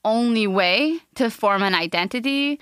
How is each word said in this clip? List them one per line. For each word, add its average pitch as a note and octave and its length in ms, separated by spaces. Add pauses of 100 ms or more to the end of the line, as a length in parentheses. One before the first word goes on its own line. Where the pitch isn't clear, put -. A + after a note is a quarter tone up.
only A3+ 420
way G3+ 520 (160)
to A#3+ 140
form G3+ 320
an F#3+ 140
identity. B3 880